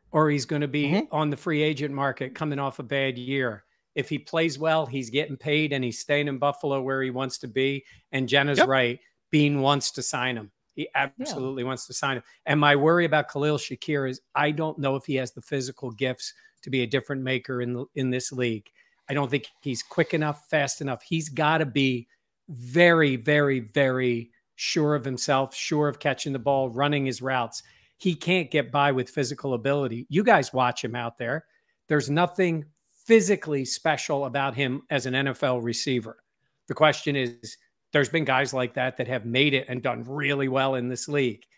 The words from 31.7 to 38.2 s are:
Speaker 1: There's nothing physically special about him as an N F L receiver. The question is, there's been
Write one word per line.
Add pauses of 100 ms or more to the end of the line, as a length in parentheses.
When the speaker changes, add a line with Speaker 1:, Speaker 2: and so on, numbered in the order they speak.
Speaker 1:
There's
nothing (400)
physically
special
about
him
as
an
N
F
L
receiver. (460)
The
question
is, (340)
there's
been